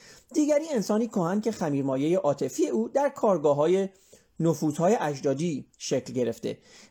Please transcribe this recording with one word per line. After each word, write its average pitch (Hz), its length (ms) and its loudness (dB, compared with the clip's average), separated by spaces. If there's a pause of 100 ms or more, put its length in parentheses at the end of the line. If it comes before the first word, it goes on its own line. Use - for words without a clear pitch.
(340)
دیگری 302 380 2
انسانی 220 360 0
کهن 190 340 0
که 226 100 -2
خمیرمایه 143 680 0
عاطفی 165 500 0
او 226 220 -2
در 277 200 0
کارگاه‌های 175 800 2 (500)
نفوذهای 165 600 2
اجدادی 139 680 -2 (100)
شکل 127 360 -4
گرفته 120 440 -2 (340)